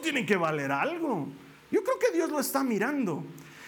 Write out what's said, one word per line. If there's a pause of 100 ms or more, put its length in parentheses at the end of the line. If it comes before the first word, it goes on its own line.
tiene
que
valer
algo. (420)
Yo
creo
que
Dios
lo
está
mirando." (440)